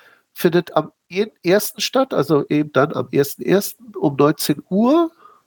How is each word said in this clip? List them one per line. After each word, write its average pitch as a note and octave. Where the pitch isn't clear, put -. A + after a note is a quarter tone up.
findet F3
am D3+
jeden G3+
ersten G3
statt, -
also C#3+
eben D3+
dann -
am B2+
ersten -
ersten G#3
um D3
neunzehn D3
Uhr. C#4